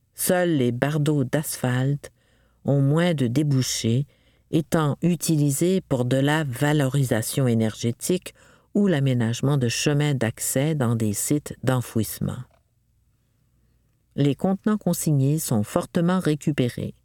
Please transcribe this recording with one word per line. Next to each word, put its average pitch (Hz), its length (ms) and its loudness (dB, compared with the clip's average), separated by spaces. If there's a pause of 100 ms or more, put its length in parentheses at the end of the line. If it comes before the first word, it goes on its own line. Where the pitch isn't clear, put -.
(140)
Seuls 180 440 0
les 123 140 2
bardeaux 143 520 0
d'asphalte 131 880 -2 (540)
ont 139 160 2
moins 165 340 2
de 131 100 0
débouchés, 131 800 0 (460)
étant 156 500 0
utilisés 165 800 0
pour 123 240 -2
de 127 120 0
la 147 260 2
valorisation 135 1040 0
énergétique 117 880 -2 (400)
ou 202 100 2
l'aménagement 135 720 0
de 123 100 0
chemins 147 460 0
d'accès 131 600 -2
dans 120 200 0
des 110 180 0
sites - 500 -4
d'enfouissement. 120 800 -2 (1700)
Les 143 200 2
contenants 196 420 0
consignés 151 600 0
sont 107 240 0
fortement 175 560 0
récupérés. 151 720 -2 (120)